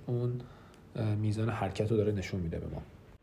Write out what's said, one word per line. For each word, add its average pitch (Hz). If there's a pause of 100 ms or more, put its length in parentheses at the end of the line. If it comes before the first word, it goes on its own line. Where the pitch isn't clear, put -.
اون، 123 (560)
اه، 107
میزان 107
حرکت 104
رو 117
داره 104
نشون 98
می‌ده 82
به -
ما. - (400)